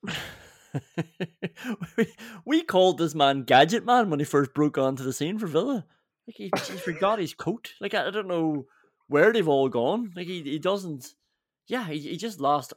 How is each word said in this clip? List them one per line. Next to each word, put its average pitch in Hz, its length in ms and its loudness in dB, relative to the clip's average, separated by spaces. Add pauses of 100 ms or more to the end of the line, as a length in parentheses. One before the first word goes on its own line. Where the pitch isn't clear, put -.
<laughs> - 100 -8 (1800)
We, - 160 0 (320)
we 320 180 2
called 185 360 4
this 160 160 0
man 139 280 4
Gadget 160 420 6
Man 233 260 4
when 143 80 0
he 147 60 -2
first 143 280 2
broke 147 240 0
onto 135 260 -2
the 131 100 -4
scene 180 260 -4
for 214 80 -4
Villa. 190 380 -2 (420)
Like, 226 80 -20
he, 196 200 -10
he 185 220 -6
forgot 185 400 -2
his 175 160 -4
coat. - 480 -8
Like, 202 140 -6
I, 160 120 0
I 196 40 -2
don't 196 160 -6
know 160 400 -2 (400)
where 156 260 6
they've 165 140 2
all 139 200 4
gone. 160 480 0
Like, 175 120 -10
he, 175 160 -8
he 147 160 -6
doesn't, 175 560 -4 (520)
yeah, 226 200 -6
he, 156 120 -6
he 151 180 -10
just 196 220 -10
lost 139 380 0